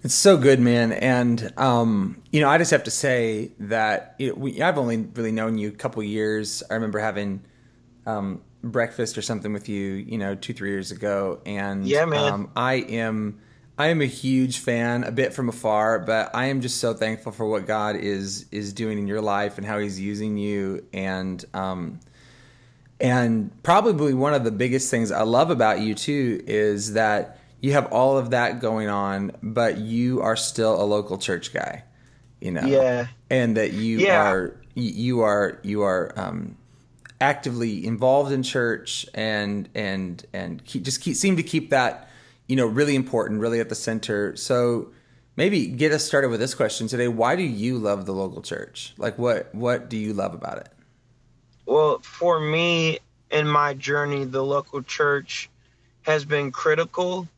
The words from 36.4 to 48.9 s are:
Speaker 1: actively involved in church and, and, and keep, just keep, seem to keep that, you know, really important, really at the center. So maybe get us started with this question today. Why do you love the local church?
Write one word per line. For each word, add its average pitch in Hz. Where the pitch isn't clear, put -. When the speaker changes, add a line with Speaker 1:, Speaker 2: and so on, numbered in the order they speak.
Speaker 1:
actively 120
involved 131
in 131
church -
and, 104
and, 95
and 90
keep, -
just 131
keep, 139
seem 190
to 160
keep -
that, 127
you 131
know, 127
really 139
important, 113
really 117
at 113
the 110
center. 104
So 120
maybe 175
get 135
us 147
started 139
with 113
this 131
question 113
today. 123
Why 117
do 185
you 123
love 101
the 95
local 95
church? -